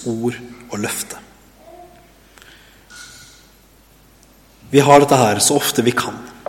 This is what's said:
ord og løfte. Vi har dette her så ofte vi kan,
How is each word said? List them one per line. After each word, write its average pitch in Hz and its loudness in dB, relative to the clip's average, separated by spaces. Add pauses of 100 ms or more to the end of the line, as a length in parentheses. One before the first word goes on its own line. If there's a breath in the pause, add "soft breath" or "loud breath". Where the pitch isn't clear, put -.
ord 117 -6 (380)
og 202 -8
løfte. - -10 (3500 loud breath)
Vi 139 6
har 143 6
dette 139 2
her 104 0
så 147 0
ofte - -2
vi 123 0
kan, - -6 (320)